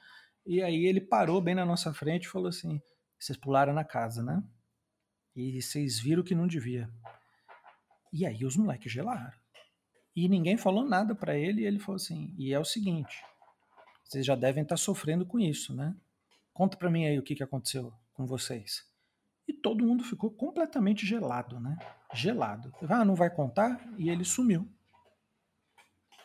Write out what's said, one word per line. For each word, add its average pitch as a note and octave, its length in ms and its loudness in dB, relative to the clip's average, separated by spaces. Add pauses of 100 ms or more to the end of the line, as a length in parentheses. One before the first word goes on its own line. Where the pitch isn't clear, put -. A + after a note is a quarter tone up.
(460)
E F3+ 160 2
aí E3+ 240 2
ele F#3+ 140 6
parou F#3+ 420 4
bem F3 140 2
na F#3 100 2
nossa E3+ 280 0
frente E3+ 320 -2
e - 40 -12
falou F#3 180 -2
assim, E3 340 -4 (380)
"Vocês - 180 -8
pularam C#3 360 4
na D3+ 100 0
casa, A#2 400 -4
né? E3 200 -2 (920)
E B2+ 260 -6
vocês C3 380 -2
viram D#3+ 240 2
que F3 120 0
não E3+ 120 2
devia." B2 420 -4 (1200)
E F3 140 -2
aí A2+ 180 -4
os C3+ 140 -2
moleques C#3 340 -2
gelaram. D#3 480 -8 (760)
E F3 120 2
ninguém F#3 300 4
falou G#3 260 2
nada G#3+ 320 2
pra D3+ 220 -2
ele, G3 240 0
e G#3+ 40 0
ele G3+ 140 0
falou G3 160 -6
assim, E3 420 -8
"E C3+ 160 -2
é C#3+ 60 2
o E3 60 -2
seguinte, F3 580 -4 (800)
vocês C3+ 220 -4
já C3+ 100 4
devem C3+ 300 2
tá E3+ 100 0
sofrendo F3 500 0
com A#3 140 -2
isso, D3 340 0
né? D3 220 -4 (560)
Conta F#3+ 240 2
pra F3 140 0
mim E3 160 4
aí D3 120 4
o C3+ 60 -2
que C#3+ 120 -4
que C#3 80 -6
aconteceu B2+ 500 -6 (200)
com C3 120 -6
vocês." B2 640 -8 (560)
E D4 60 -4
todo A3+ 320 0
mundo A#3+ 180 4
ficou - 280 -4
completamente C4+ 720 0
gelado, B2 540 -4
né? C#3 180 -4 (360)
Gelado. B2+ 600 -2 (140)
"Ah, A3 180 4
não F#3+ 100 6
vai E3+ 140 4
contar?" F3 520 0 (160)
E E3 120 -2
ele F3 140 0
sumiu. G#3 440 2 (1600)